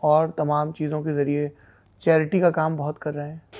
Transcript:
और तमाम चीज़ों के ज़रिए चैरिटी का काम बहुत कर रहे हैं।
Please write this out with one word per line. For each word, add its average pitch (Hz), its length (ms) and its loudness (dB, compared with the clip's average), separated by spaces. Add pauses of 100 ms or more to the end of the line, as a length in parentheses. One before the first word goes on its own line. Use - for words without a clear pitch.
और 156 360 4
तमाम 151 340 0
चीज़ों 151 300 -4
के 156 120 -2
ज़रिए 143 360 0 (500)
चैरिटी 160 400 2
का 175 100 4
काम 160 260 0
बहुत 151 220 -6
कर 147 160 -8
रहे 147 140 -8
हैं। 160 140 -14 (180)